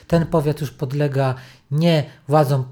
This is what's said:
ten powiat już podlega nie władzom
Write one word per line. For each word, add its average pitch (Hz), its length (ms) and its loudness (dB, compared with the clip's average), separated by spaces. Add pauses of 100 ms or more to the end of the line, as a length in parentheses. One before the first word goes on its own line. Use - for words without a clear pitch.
ten 165 200 0
powiat 151 340 -2
już 139 100 -8
podlega 135 640 -2 (360)
nie 156 340 2 (240)
władzom 139 440 2